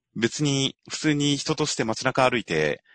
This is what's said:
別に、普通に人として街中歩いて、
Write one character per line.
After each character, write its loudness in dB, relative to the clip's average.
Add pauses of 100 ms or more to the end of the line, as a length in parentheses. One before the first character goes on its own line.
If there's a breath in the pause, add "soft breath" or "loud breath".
(160)
別 0
に、 0 (140)
普 -10
通 2
に 2
人 -2
と -2
し -2
て -2
街 -4
中 4
歩 0
い -4
て、 -2 (120 soft breath)